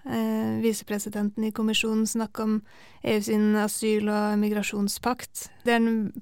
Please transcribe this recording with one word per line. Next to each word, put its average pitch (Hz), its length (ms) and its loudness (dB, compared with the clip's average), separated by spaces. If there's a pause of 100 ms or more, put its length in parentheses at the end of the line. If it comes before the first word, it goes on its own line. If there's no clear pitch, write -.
eh, 220 540 -2
visepresidenten 208 840 -2
i 220 60 0
kommisjonen, 220 560 0
snakke 220 360 -4
om 214 200 0 (420)
E 220 120 2
U 208 40 0
sin 214 340 4
asyl- 214 540 0
og 208 300 0
migrasjonspakt. 208 1120 -2 (160)
Der 240 80 4
han 226 500 2